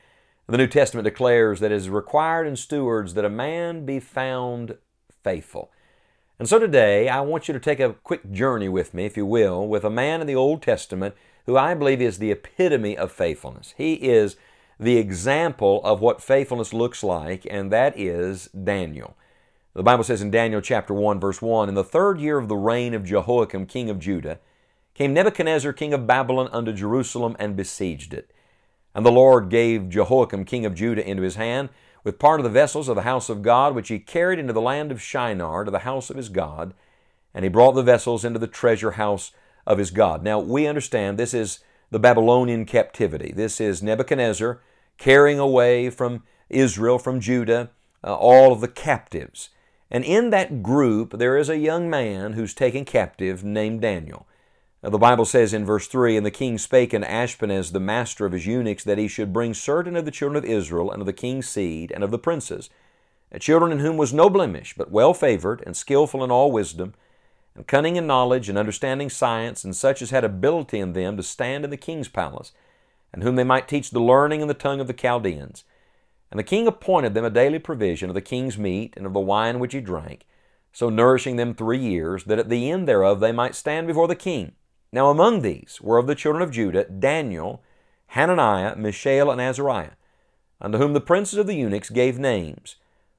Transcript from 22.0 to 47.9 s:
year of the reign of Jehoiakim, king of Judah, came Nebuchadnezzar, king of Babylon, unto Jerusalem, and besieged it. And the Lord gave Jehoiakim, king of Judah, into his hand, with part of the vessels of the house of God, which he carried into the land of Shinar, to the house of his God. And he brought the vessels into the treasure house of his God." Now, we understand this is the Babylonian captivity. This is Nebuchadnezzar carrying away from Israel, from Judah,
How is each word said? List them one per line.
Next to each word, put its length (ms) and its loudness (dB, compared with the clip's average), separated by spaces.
year 180 -2
of 100 -4
the 80 -4
reign 380 -2
of 100 -6
Jehoiakim, 640 0
king 240 -8
of 80 -6
Judah, 420 -6
came 200 -2
Nebuchadnezzar, 580 0
king 220 -6
of 120 -2
Babylon, 460 0
unto 220 -4
Jerusalem, 640 -4
and 160 -6
besieged 580 -8
it. 180 -14
And 120 -2
the 60 10
Lord 380 8
gave 380 2
Jehoiakim, 560 2
king 220 -6
of 100 -4
Judah, 320 -2
into 160 -4
his 120 -4
hand, 340 -4
with 160 -6
part 200 6
of 40 -2
the 60 -2
vessels 400 2
of 60 -2
the 80 -2
house 260 -4
of 120 -8
God, 320 4
which 140 -6
he 120 -6
carried 380 -2
into 140 -6
the 80 -2
land 320 -2
of 100 -10
Shinar, 600 -4
to 80 -6
the 80 -2
house 300 -8
of 80 -12
his 100 -10
God. 460 -6
And 120 -4
he 40 -2
brought 220 8
the 120 0
vessels 420 2
into 120 -4
the 100 -4
treasure 440 0
house 400 -4
of 120 4
his 140 -2
God." 320 2
Now, 160 -2
we 280 -2
understand 500 -4
this 180 -4
is 240 -4
the 80 -2
Babylonian 640 4
captivity. 640 -2
This 300 -6
is 220 -2
Nebuchadnezzar 760 -2
carrying 420 6
away 500 4
from 320 -6
Israel, 520 2
from 200 -4
Judah, 520 -2